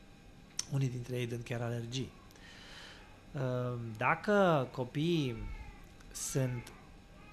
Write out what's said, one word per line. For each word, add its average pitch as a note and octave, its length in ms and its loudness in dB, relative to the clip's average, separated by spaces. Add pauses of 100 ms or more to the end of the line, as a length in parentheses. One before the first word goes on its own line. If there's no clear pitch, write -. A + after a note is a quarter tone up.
(720)
unii C3+ 160 2
dintre B2 280 -4
ei B2 100 0
dând A#2 160 -4
chiar A#2 180 -4
alergii. A#2 500 -2 (1900)
Dacă D#3+ 760 6
copiii C#3+ 680 2 (760)
sunt B2 600 0 (600)